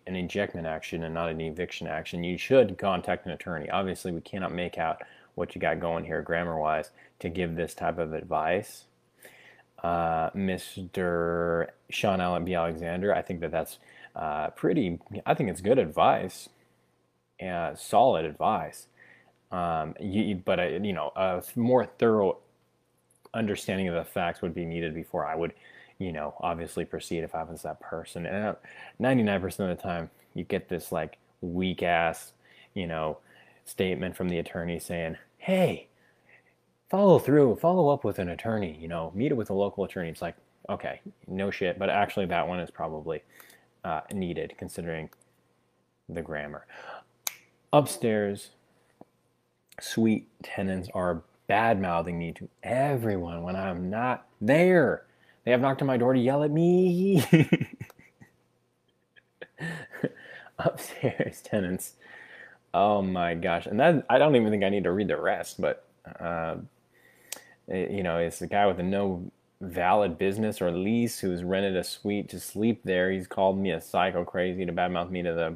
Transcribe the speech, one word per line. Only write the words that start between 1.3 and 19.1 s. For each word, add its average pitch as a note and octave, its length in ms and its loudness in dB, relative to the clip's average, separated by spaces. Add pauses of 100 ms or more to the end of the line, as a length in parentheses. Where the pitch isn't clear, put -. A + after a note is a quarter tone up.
eviction E2 480 -8
action. D#2+ 360 -6
You F2 140 -4
should G2 400 4
contact F#2 480 -2
an F2+ 60 -8
attorney. E2 380 -8
Obviously, F#2 420 -4
we E2+ 100 -6
cannot F#2 320 -8
make F2 240 -6
out D#2+ 260 -2 (320)
what F2 180 -6
you E2+ 80 -10
got D#2+ 180 0
going E2 260 -4
here D#2+ 160 -4
grammar-wise D#2 680 -2 (280)
to F2+ 100 -6
give E2+ 260 -2
this E2+ 180 -4
type E2+ 260 -2
of D#2 140 -4
advice. D#2+ 720 -2 (960)
Uh, E2 500 0
Mister F2 1400 -2 (160)
Sean F#2+ 320 0
Allen F2 240 0
B. F2+ 100 -2
Alexander, E2+ 580 0
I D#2+ 80 2
think E2+ 200 -6
that D#2+ 100 -4
that's, D#2+ 260 -4 (380)
uh, D#2 360 -4
pretty, F#2 480 0 (260)
I C3+ 80 2
think D3+ 160 -2
it's F2+ 120 -6
good A2 160 4
advice. - 720 2 (920)
Uh, E2+ 340 -4
solid G#2+ 500 6
advice. D#2+ 600 -2 (640)